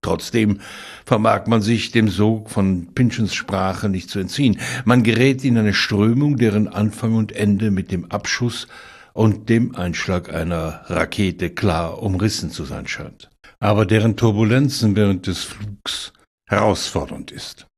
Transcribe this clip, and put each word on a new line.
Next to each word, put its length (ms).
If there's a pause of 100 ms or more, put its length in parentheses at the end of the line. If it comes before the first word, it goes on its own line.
Trotzdem 540 (480)
vermag 400
man 160
sich 300
dem 160
Sog 420
von 420
Pynchons 440
Sprache 520
nicht 220
zu 80
entziehen. 400 (260)
Man 200
gerät 400
in 120
eine 180
Strömung, 640
deren 280
Anfang 480
und 160
Ende 400
mit 220
dem 180
Abschuss 560 (460)
und 360
dem 280
Einschlag 580
einer 520
Rakete 640
klar 520
umrissen 480
zu 140
sein 240
scheint, 420 (300)
aber 260
deren 300
Turbulenzen 800
während 320
des 160
Flugs 680 (360)
herausfordernd 840
ist. 480